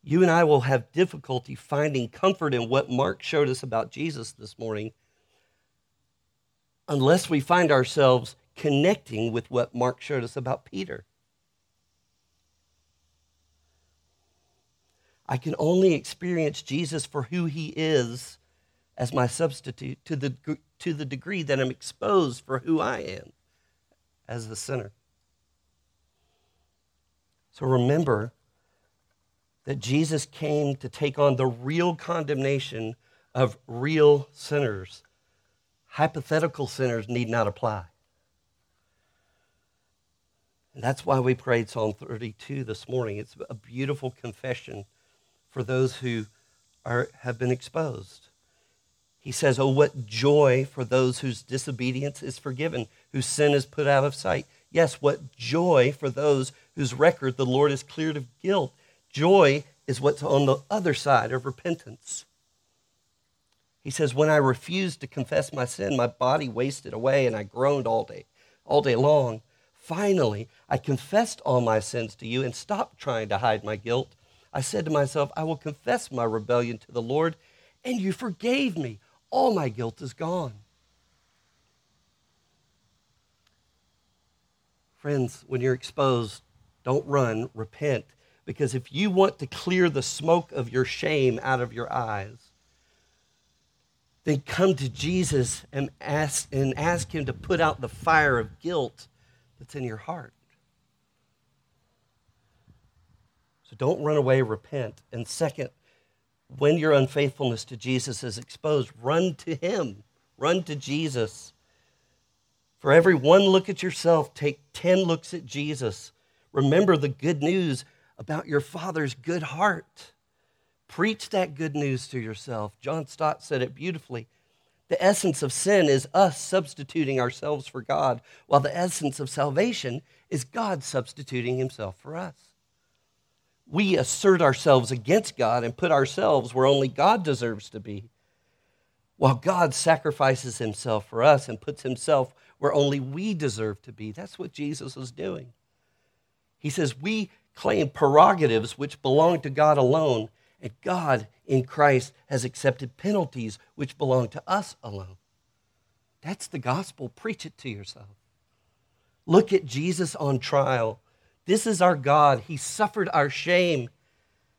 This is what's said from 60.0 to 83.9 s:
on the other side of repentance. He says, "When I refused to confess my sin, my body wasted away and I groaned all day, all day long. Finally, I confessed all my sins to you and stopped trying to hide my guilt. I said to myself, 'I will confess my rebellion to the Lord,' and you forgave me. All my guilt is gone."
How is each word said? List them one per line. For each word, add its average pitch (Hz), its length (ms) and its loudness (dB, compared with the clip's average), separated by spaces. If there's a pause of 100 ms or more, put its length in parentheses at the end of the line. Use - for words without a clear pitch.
on 139 220 4
the 135 240 2
other 185 240 0
side 123 400 2
of 127 120 -6
repentance. - 760 -10 (1600)
He 147 60 -10
says, 135 260 -2
"When 151 140 4
I 156 80 6
refused 151 640 0
to 135 60 -12
confess 147 440 -4
my 127 140 -4
sin, 101 320 -4
my 120 100 2
body 135 400 0
wasted 123 460 -6
away 131 340 2
and 113 80 0
I 104 80 -6
groaned 127 440 0
all 113 180 0
day, - 180 -18 (400)
all 147 180 4
day 127 140 2
long. 127 460 4 (340)
Finally, 160 720 0 (220)
I 139 80 0
confessed 196 640 -2
all 127 180 2
my 110 220 2
sins 117 340 -8
to - 100 -18
you 120 160 -4
and 123 140 -6
stopped - 440 -6
trying 113 280 -4
to 101 120 -2
hide 107 260 0
my 107 100 -4
guilt. 117 400 -4 (380)
I 147 80 -6
said 180 240 -4
to 160 60 -4
myself, 143 440 0
'I 160 80 -4
will 156 140 -4
confess - 520 -6
my 123 140 -4
rebellion 117 540 0
to - 160 -20
the 120 80 -2
Lord,' 156 340 -2 (480)
and 247 160 -4
you 190 140 -2
forgave 240 640 -4
me. 117 220 -8 (300)
All 254 240 2
my 165 140 0
guilt 117 340 -6
is 131 120 -12
gone." 165 400 -6 (4000)